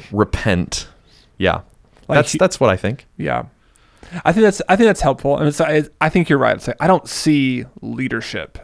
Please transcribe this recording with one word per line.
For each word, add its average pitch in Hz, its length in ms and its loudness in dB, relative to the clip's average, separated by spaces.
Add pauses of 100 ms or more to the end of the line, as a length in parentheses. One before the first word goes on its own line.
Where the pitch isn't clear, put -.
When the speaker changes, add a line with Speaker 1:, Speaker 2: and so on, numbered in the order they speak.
(120)
Speaker 1:
repent. 101 760 -2 (520)
Yeah. 90 220 0 (460)
Speaker 2:
Like 143 100 0
Speaker 1:
That's, 147 160 2
Speaker 2:
he 160 40 -4
Speaker 1:
that's 185 220 0
what 123 100 4
I 95 80 2
think. 107 300 -6 (100)
Speaker 2:
Yeah. 62 280 -4 (800)
I 160 80 4
think 220 100 4
that's, 196 260 2
I 185 60 4
think 226 120 6
that's 202 140 2
helpful. 143 360 0
And 151 100 0
it's, 147 140 0
I, 151 220 2 (180)
I 156 80 2
think 170 200 2
you're 143 80 4
right. 123 180 2
It's - 120 -10
like, 123 140 -6
I - 60 0
don't 185 200 2
see 135 560 0 (180)
leadership 113 840 -8